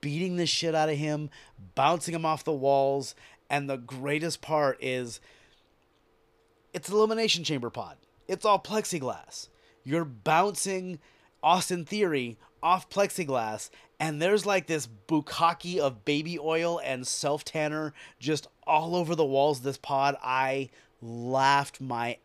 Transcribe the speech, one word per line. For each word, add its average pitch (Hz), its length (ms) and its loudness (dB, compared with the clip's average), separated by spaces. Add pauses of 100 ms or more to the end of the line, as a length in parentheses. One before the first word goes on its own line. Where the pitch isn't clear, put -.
beating 175 360 -2
the 170 100 0
shit 160 300 0
out 156 120 4
of 151 80 0
him, 151 320 -2 (460)
bouncing 165 400 2
him 160 100 -4
off 156 200 -2
the 165 80 -2
walls, 139 640 2 (340)
and 139 180 -2
the 135 100 -4
greatest 143 600 -4
part 147 400 0
is 127 400 -6 (1500)
it's 160 160 -10
an 185 60 -6
Elimination 214 480 2
Chamber 135 260 -2
pod. 92 280 -10 (320)
It's - 160 -4
all 311 160 4
plexiglass. 147 880 -6 (340)
You're 160 220 -2
bouncing 180 960 0 (440)
Austin 175 400 4
Theory 147 540 0 (240)
off 175 260 2
plexiglass, 135 800 -2 (320)
and 156 200 -2
there's, 190 260 2
like, 196 200 0
this 156 220 -2 (180)
bukkake 170 720 2
of 135 260 0
baby 156 340 0
oil 165 440 0
and 127 240 -4
self-tanner 151 840 -2 (260)
just 147 300 -4 (180)
all 160 300 2
over 170 180 0
the 160 100 4
walls 139 340 4
of 123 60 -12
this 135 120 -4
pod. 139 460 0
I 131 480 0 (320)
laughed 131 800 2
my 120 440 -4